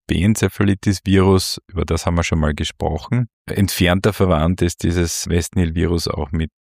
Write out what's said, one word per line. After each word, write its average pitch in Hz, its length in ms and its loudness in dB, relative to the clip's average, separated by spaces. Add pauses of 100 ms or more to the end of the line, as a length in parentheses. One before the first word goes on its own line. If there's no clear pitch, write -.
B 82 160 0
Encephalitis 101 800 0
Virus. 95 640 2
Über 80 200 -6
das 82 180 -2
haben 85 120 0
wir 85 80 0
schon 82 160 0
mal 76 140 0
gesprochen. 80 760 -4 (180)
Entfernter 95 680 2
verwandt 90 480 2
ist 87 220 -2
dieses 87 480 -2
West 87 260 -2
Nile 85 180 0
Virus 85 340 -2
auch - 220 -6
mit 80 200 -2 (100)